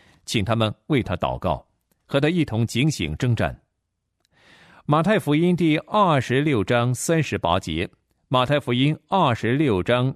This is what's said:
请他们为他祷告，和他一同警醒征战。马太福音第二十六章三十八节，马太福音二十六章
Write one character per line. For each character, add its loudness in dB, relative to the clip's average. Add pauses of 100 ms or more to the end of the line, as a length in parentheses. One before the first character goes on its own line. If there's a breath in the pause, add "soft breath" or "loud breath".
(260 soft breath)
请 -2
他 0
们 0 (140)
为 0
他 -6
祷 -4
告， -4 (400)
和 -2
他 2
一 0
同 -2
警 0
醒 -6
征 0
战。 -2 (1200 soft breath)
马 2
太 2
福 0
音 2
第 2
二 2
十 0
六 0
章 0
三 0
十 -4
八 0
节， -4 (380)
马 0
太 0
福 -4
音 2 (100)
二 2
十 -2
六 2
章 0